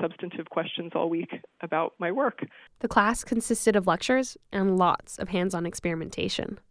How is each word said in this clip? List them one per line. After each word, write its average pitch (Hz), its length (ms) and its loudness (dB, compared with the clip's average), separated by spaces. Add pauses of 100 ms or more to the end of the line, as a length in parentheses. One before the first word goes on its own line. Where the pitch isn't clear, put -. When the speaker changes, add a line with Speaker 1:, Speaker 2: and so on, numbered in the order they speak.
Speaker 1:
substantive 165 480 -6
questions 165 460 -4
all 170 140 0
week 170 200 -2 (320)
about 160 360 -2
my 226 140 -2
work. 269 300 0 (380)
Speaker 2:
The 233 100 -2
class 220 340 4
consisted 226 520 2
of 185 120 4
lectures 254 500 2 (140)
and 190 260 2
lots - 400 2
of 190 120 -4
hands-on 180 360 0
experimentation. 170 920 -4 (120)